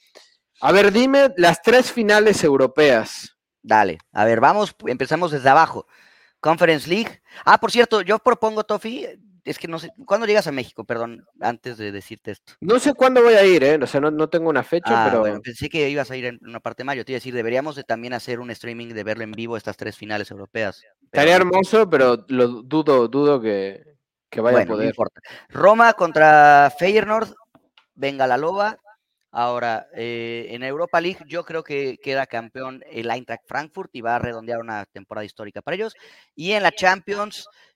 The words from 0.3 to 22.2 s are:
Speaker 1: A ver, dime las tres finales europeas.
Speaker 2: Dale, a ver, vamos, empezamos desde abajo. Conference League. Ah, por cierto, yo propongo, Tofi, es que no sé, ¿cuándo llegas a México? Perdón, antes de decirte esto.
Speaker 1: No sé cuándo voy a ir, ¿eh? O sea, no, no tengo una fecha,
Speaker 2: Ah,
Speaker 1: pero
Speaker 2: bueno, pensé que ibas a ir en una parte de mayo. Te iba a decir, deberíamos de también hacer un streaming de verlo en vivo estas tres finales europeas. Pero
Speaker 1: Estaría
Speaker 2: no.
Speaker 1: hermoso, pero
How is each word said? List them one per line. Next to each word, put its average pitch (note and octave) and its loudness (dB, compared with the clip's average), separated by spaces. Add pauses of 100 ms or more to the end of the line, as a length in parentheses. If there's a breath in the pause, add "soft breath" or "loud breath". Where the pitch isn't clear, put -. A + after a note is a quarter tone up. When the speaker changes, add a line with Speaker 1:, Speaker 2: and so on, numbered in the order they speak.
Speaker 1:
A C#3 2
ver, G3+ 6
dime C4+ 4
las E3+ 4
tres B3 4
finales G#3+ 2
europeas. C3+ 2 (300)
Speaker 2:
Dale, G#2 2 (140)
a G#2 0
ver, A2+ 2
vamos, F#3 2 (120)
empezamos D#3 -4
desde C3+ -2
abajo. C#3+ 2 (540 soft breath)
Conference D#3+ 0
League. G3+ -4 (240 loud breath)
Ah, G#3 6
por G#3+ -4
cierto, A3+ 2
yo G3 0
propongo, A3 -2
Tofi, A3 -8 (400)
es D3 -10
que - -14
no E3 -10
sé, D#3+ -16 (160)
¿cuándo G#3+ -2
llegas G#3 0
a D3 -6
México? A#2+ -10
Perdón, A#2 -10 (140)
antes A#2 -8
de G#2+ -10
decirte G2+ -14
esto. - -20
Speaker 1:
No G#3+ 0
sé C#4 0
cuándo B3+ 4
voy A#3 6
a G3 8
ir, F3 6
¿eh? D3 4
O A#2+ -2
sea, C#3+ -2
no, D3+ 0
no D3+ -2
tengo E3 -2
una C#3+ 0
fecha, A#2 -2
Speaker 2:
Ah, G#2+ 2
Speaker 1:
pero A#2 2
Speaker 2:
bueno, G#2 -2
pensé B2 -10
que D3 -2
ibas C#3 -6
a C3 -10
ir B2 -10
en A#2 -10
una A#2 -16
parte A#2 -12
de - -
mayo. C3+ -8
Te - -16
iba B2+ -6
a - -8
decir, B2+ -14
deberíamos B2 -4
de C3+ -16
también A#2 -8
hacer A#2+ -8
un A#2+ -14
streaming A#2 -14
de G#2+ -10
verlo G#2+ -8
en G#2+ -14
vivo A2+ -10
estas G#2 -12
tres G#2 -12
finales G#2 -10
europeas. G2+ -10
Pero - -6
Speaker 1:
Estaría E3+ 4
Speaker 2:
no. F3+ 2
Speaker 1:
hermoso, F#3+ 0
pero B2+ 2